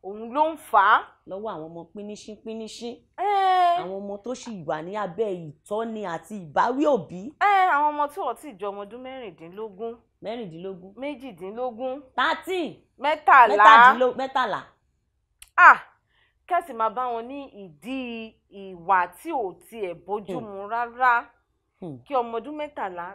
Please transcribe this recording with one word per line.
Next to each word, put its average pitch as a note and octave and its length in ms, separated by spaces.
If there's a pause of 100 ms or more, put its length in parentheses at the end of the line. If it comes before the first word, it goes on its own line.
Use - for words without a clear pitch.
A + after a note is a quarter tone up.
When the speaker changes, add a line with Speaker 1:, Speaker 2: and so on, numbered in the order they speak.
Speaker 1:
òun G#3+ 280
ló D#4 200
ń D#4 40
fà - 240
á. G#3+ 180 (260)
Speaker 2:
Lọ́wọ́ G3+ 280
àwọn D#3+ 140
ọmọ E3 260
píníṣín G#3 440
píníṣín. A3+ 580 (200)
Speaker 1:
Eh. F#4 640
Speaker 2:
Àwọn F#3+ 200
ọmọ G3+ 200
tó A#3 140
ṣì G#3 320
wà D#3 180
ní F3+ 120
abẹ́ G3+ 360 (120)
ìtọ́ni G#3+ 640
àti E3 320
ìbáwí G3 480
òbí. F#3 340 (160)
Speaker 1:
Eh, F#4+ 320
àwọn D4 220
ọmọ D4 180
tí D4 120
wọ́n D4 160
ti D4 160
ju G3 160
ọmọ G3+ 140
ọdún A3 200
mẹ́rìndínlógún. G#3+ 920 (260)
Speaker 2:
Mẹ́rìndínlógún. F#3+ 760
Speaker 1:
Méjìdínlógún. B3 1160
Speaker 2:
Thirteen. D4+ 640 (200)
Speaker 1:
Mẹ́tàlá. C#4 600
Speaker 2:
Mẹ́tàdínló-, A#3+ 600
mẹ́tàlá. B3+ 440 (920)
Speaker 1:
Ah! E4 240 (680)
Kẹ́sì E4+ 260
máa A3+ 160
bá A3+ 140
wọn A#3 220
ní C#4 120 (120)
ìdí A3+ 840 (160)
ìwà F#3 600
tí D#4 240
ò G#3+ 240
tiẹ̀ G3+ 380
bójú F#3+ 440
Speaker 2:
Hmm. A3+ 80
Speaker 1:
mu G3+ 220
rárá. A#3+ 560 (580)
Speaker 2:
Hmm. D3 160
Speaker 1:
Kí F#3+ 160
ọmọ A#3 240
ọdún C#4+ 180
mẹ́tàlá G3+ 580